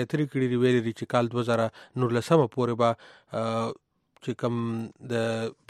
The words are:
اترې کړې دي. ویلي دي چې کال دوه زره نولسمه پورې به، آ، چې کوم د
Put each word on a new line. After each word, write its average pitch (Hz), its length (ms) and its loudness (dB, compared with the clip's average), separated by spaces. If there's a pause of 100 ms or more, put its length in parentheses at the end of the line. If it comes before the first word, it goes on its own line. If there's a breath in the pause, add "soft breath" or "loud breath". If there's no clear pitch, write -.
اترې 151 260 -2
کړې 131 220 0
دي. - 80 2
ویلي 123 260 4
دي 113 60 -2
چې - 120 -10 (120)
کال 120 180 0
دوه 120 160 -2
زره 113 160 2 (300 loud breath)
نولسمه 123 580 2
پورې 120 180 0 (100)
به، 117 120 4 (380 loud breath)
آ، 113 420 -2 (500)
چې 123 160 -4
کوم 120 140 0 (540)
د 120 40 -4 (560)